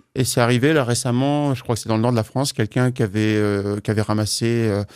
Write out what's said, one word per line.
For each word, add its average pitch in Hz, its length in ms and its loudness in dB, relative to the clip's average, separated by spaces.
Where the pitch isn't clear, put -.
et 127 80 0
c'est 123 180 0
arrivé 123 320 4
là 143 100 2
récemment, 135 680 0
je 123 80 -6
crois 120 140 -2
que - 60 -6
c'est - 60 -14
dans 110 100 0
le 110 40 2
nord 120 80 2
de 123 60 2
la 110 80 2
France, 135 280 -4
quelqu'un 127 380 0
qui 123 140 -2
avait, 107 320 0
euh, 104 440 0
qui 110 120 -2
avait 104 100 0
ramassé, 107 460 -2
euh, 113 360 0